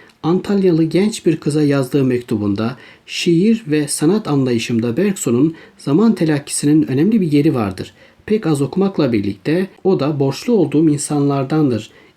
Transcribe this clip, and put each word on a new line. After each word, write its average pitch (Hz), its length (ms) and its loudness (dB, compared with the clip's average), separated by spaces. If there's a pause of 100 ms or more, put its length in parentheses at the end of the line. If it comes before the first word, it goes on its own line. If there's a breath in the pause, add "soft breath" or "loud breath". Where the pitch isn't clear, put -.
(220 loud breath)
Antalyalı 180 640 0
genç 175 420 -2
bir 160 100 2
kıza 151 260 -2
yazdığı 139 420 0
mektubunda 113 720 -2 (300 loud breath)
şiir 196 600 2
ve 147 220 0
sanat 196 400 0
anlayışımda 120 680 0
Bergson'un 165 580 0 (240 loud breath)
zaman 202 360 2
telakkisinin 151 760 0
önemli 185 300 2
bir 160 120 -2
yeri 147 220 2
vardır. 101 400 -4 (320 soft breath)
Pek 214 200 -2
az 143 160 0
okumakla 165 500 0
birlikte 131 560 -2 (160)
"O 185 160 2
da 143 200 -2
borçlu 139 320 -2
olduğum 160 360 2
insanlardandır" 143 1000 0 (260 soft breath)